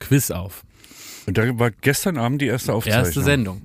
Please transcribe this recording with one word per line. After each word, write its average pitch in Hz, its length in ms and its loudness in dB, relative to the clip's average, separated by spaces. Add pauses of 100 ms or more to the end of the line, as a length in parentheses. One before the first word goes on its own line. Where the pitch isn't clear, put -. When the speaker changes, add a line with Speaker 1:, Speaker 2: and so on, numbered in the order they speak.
Speaker 1:
Quiz - 300 2
auf. 90 340 -10 (600)
Speaker 2:
Und 98 140 -2
da 120 180 2
war 117 140 2
gestern 143 480 0
Abend 127 240 0
die 139 60 0
erste 127 260 -2
Aufzeichnung. 110 300 2
Speaker 1:
Erste 87 180 0
Sendung. 117 420 0